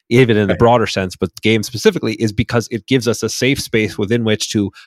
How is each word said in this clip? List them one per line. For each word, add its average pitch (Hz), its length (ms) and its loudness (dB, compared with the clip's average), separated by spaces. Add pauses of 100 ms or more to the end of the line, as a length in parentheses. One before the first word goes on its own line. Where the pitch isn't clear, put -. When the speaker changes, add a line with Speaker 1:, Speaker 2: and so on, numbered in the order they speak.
Speaker 1:
even 120 280 4
in 104 100 2
the 92 60 2
Speaker 2:
Right. 80 60 -4
Speaker 1:
broader 117 280 4
sense, 92 300 -6
but 95 120 -4 (120)
games 110 260 0
specifically, 120 460 -2
is 107 180 -2
because 117 400 -4
it 113 160 -8
gives 127 180 0
us 117 160 -2
a 113 60 -2
safe 127 320 -2
space - 380 -2
within 113 260 -2
which 107 280 -2
to 101 200 -2 (160)